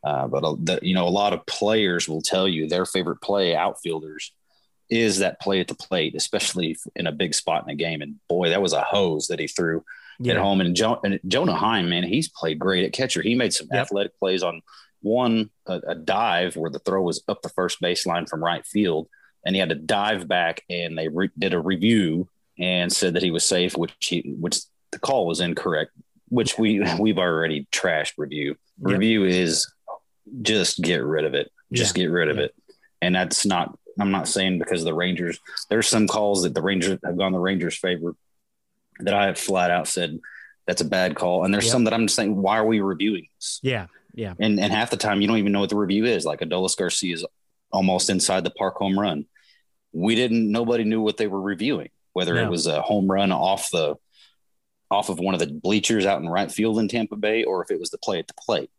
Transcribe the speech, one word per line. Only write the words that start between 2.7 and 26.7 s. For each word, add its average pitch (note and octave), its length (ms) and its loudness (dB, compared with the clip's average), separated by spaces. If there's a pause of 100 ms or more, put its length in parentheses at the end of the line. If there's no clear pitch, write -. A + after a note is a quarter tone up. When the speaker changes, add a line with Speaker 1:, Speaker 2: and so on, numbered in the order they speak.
Speaker 1:
favorite E2+ 360 -2
play, F#2+ 340 0
outfielders, D#2+ 760 -4 (560)
is A2+ 300 2
that F#2+ 240 0
play G2 180 0
at F2 80 0
the - 60 -8
plate, E2 420 -2
especially - 560 -2
f-, - 240 -10
in F2 120 -4
a D#2+ 40 -2
big D2+ 220 -2
spot - 300 -2
in C#2+ 80 -10
a D2 40 -6
game. D#2 280 -4
And D2 120 -12 (140)
boy, F2 200 2
that F#2+ 120 2
was F2 120 2
a C#2+ 80 2
hose F2 460 0
that E2+ 120 -4
he D2+ 80 -2
threw E2 360 -2 (360)
Speaker 2:
Yeah. B2 140 0
Speaker 1:
at G#2 60 2
home. G2 220 4
And F2 140 2
Jo-, A2 280 2
and G2 240 0
Jonah A#2 280 2
Heim, F#2+ 340 2
man, F2 140 0
he's A#2 260 0
played D#2 300 -4
great F#2 260 2
at - 80 -4
catcher. B2 300 -2
He A2+ 100 2
made A#2+ 180 2
some - 200 -4
Speaker 2:
Yep. G2+ 100 0
Speaker 1:
athletic G2+ 380 -2
plays F#2 240 2
on E2+ 180 -4 (400)
one, A2+ 480 2 (160)
a, F#2 220 -6
a E2+ 80 -4
dive F2+ 600 0
where D#2+ 140 -4
the C#2+ 100 -10
throw F#2+ 220 0
was F2 260 -2
up - 140 -4
the - 80 -12
first F2+ 320 -2
baseline F2 480 -2
from D#2+ 140 -6
right E2+ 220 -2
field, E2+ 420 0 (360)
and F#2+ 120 -2
he F#2+ 40 0
had F2+ 100 0
to D#2+ 60 0
dive G2+ 520 -2
back, E2+ 420 0
and E2+ 280 -6
they D#2+ 100 -2
re-, E2+ 300 0
did F#2 180 0
a E2+ 40 2
review F#2 680 2 (300)
and F2 340 0
said F2+ 220 0
that F2 80 2
he F2+ 80 2
was D#2+ 120 0
safe, F2+ 320 0
which E2+ 260 -2
he, E2 380 -4
which D#2 200 -2 (320)
the - 80 -10
call B2 260 2
was E2 160 -2
incorrect, E2 500 -2 (380)
which A#2 300 0
we, G#2+ 200 4